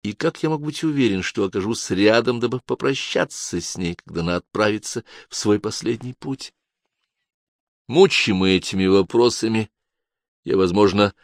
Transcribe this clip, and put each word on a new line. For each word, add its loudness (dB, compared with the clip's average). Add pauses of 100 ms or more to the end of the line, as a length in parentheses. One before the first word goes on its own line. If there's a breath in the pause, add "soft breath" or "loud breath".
И -6
как -4
я 0
мог -4
быть -8
уверен, 0
что -4
окажусь -4
рядом, 2
дабы -2
попрощаться -4
с -10
ней, -6
когда -10
она -2
отправится -4 (240 loud breath)
в -14
свой 2
последний -6
путь? -12 (1300)
Мучимый 4
этими -2
вопросами, 2 (760)
я, -2
возможно, 4